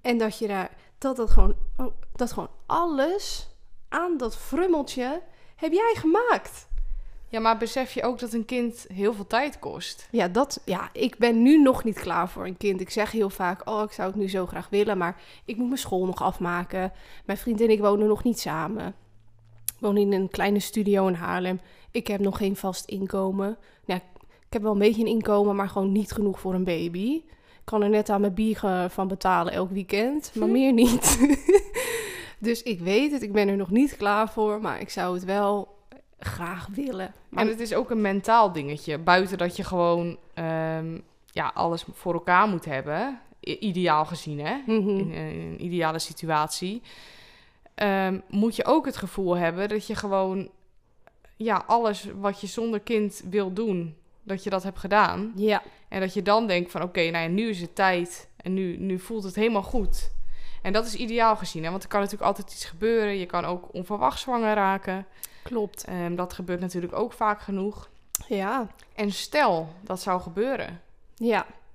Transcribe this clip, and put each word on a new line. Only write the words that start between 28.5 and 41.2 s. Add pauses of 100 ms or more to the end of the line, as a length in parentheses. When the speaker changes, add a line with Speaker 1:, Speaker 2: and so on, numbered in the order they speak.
Speaker 1:
van
betalen
elk
weekend,
maar
Speaker 2:
Hm.
Speaker 1:
meer
niet.
<laughs>
Dus
ik
weet
het,
ik
ben
er
nog
niet
klaar
voor,
maar
ik
zou
het
wel (380)
graag
willen. (140)
Maar
Speaker 2:
En
het
is
ook
een
mentaal
dingetje.
Buiten
dat
je
gewoon, (160)
ehm, (280)